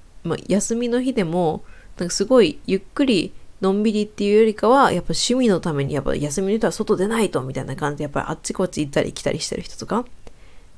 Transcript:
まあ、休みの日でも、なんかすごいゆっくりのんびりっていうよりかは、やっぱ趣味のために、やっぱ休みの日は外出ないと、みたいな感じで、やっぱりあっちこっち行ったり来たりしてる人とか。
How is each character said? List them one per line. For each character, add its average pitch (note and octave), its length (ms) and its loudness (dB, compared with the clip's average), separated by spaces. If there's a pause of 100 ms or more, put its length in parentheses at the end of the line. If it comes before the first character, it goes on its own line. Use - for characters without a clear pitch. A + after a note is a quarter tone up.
(240)
ま E3 120 -2
あ、 - 20 -6 (100)
休 G#3 280 0
み A#3+ 120 -2
の A#3+ 140 0
日 B3+ 120 -2
で A3 100 0
も、 E3+ 400 0 (340)
な F3+ 80 -4
ん F3+ 40 -4
か - 40 -6
す - 120 0
ご B3+ 180 6
い D#3+ 240 0
ゆ F#3 100 2
っ F#3+ 40 -2 (120)
く C#4+ 140 2
り G3 260 2 (260)
の F#3+ 140 2
ん G#3 80 0
び A3 100 2
り G#3 140 0
っ - 20 -14
て - 160 -6
い G3+ 120 4
う G#3+ 40 8
よ A3+ 60 8
り A3 80 2
か G#3+ 160 2
は、 C4 220 6
や F3 80 0
っ - 40 -8
ぱ E3+ 100 -2
趣 - 200 0
味 B3+ 140 4
の F#3 120 4
た D#3+ 140 -2
め C#3 100 0
に、 C#3 120 -2
や C3+ 60 0
っ - 20 -6
ぱ C3+ 120 0
休 D3 260 -2
み G3 120 0
の A3 60 0
日 A3+ 60 0
は E3+ 60 2
外 G#3 240 0
出 F3+ 120 0
な A3+ 140 0
い G3+ 100 0
と、 C#3+ 100 -2
み C3+ 140 -6
た C3+ 60 -4
い - 40 -6
な C3+ 100 -6
感 D3 180 -2
じ C#3+ 40 -10
で、 D3+ 60 -4
や D3 60 -4
っ - 20 -14
ぱ C#3+ 100 -2
り - 80 -4
あ D3+ 40 -2
っ D#3+ 80 -10
ち - 120 -6
こ F#3+ 120 -2
っ - 20 -2
ち - 140 -6
行 D3 80 -4
っ - 20 -12
た - 100 2
り - 120 -2
来 - 100 -12
た - 80 0
り - 80 -4
し - 100 -6
て - 60 -6
る - 80 -6
人 - 140 -14
と - 100 -12
か。 A#3+ 180 -2 (720)